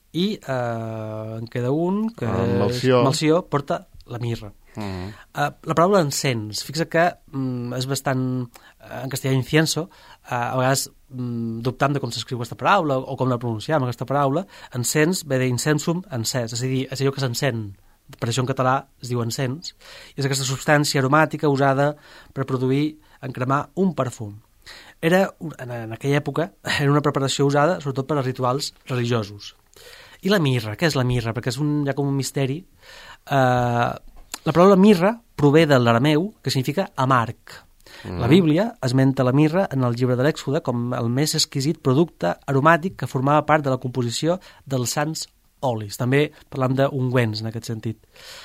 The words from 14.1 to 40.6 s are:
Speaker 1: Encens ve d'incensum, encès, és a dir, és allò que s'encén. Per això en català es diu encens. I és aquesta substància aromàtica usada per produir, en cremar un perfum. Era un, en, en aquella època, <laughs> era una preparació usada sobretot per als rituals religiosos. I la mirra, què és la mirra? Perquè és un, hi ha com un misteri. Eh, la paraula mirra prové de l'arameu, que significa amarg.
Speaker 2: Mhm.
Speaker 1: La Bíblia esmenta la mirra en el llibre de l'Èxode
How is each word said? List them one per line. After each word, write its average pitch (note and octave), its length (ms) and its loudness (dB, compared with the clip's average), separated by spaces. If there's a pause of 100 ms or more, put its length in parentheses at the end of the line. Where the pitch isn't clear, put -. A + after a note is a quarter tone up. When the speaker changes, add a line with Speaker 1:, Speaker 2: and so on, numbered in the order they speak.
Speaker 1:
Encens D3+ 520 0
ve C3 140 0
d'incensum, D3+ 720 0
encès, A#2 420 -4
és A#2 80 -6
a B2+ 40 -2
dir, C3 260 -2
és C3 100 -6
allò C3+ 120 2
que C3+ 80 -10
s'encén. A#2 540 -2 (440)
Per A#2+ 100 -4
això A#2 120 -2
en B2 60 2
català C3 380 2 (160)
es C3 80 -14
diu B2 120 -2
encens. C3 520 -4 (420)
I - 60 -6
és C3+ 40 0
aquesta C3+ 200 -2
substància D3 560 2
aromàtica D3+ 480 2
usada C#3 460 2 (380)
per C3+ 120 -4
produir, C3 520 0 (240)
en C3 100 -10
cremar C3 440 -2
un F#3 180 0
perfum. A2+ 460 -6 (600)
Era F3+ 380 2
un, D#3+ 200 -10
en, B2 120 -12
en A2+ 220 -10
aquella C#3 280 0
època, D3+ 320 -4 (100)
<laughs> - 160 -2
era C#3+ 120 2
una D3 100 4
preparació C#3 440 0
usada D3 360 2
sobretot C#3+ 260 -4
per D3+ 100 0
als C3 80 0
rituals B2+ 480 -2 (140)
religiosos. A#2+ 680 -4 (680)
I F#3+ 80 -2
la G#3 100 4
mirra, B2 380 0
què - 80 0
és D#3 100 2
la C3 80 2
mirra? A#2+ 300 0
Perquè A#2 160 -6
és A#2+ 80 -4
un, D3 280 0
hi C#3 40 -2
ha C3 60 0
com C#3+ 120 -2
un C#3 80 -2
misteri. C#3 480 -4 (640)
Eh, B2 640 2 (520)
la D#3 100 0
paraula F#3+ 220 8
mirra G3 440 6 (160)
prové D3 320 6
de C#3+ 120 6
l'arameu, D3 640 4
que - 100 -6
significa C#3 440 -2
amarg. B2+ 420 0 (680)
Speaker 2:
Mhm. F#2+ 160 -8
Speaker 1:
La A#2 80 0
Bíblia E3+ 540 4
esmenta C3 420 2
la B2+ 80 2
mirra D#3 400 2
en C3+ 120 0
el A#2+ 120 0
llibre B2 200 0
de B2 80 0
l'Èxode D3+ 400 -2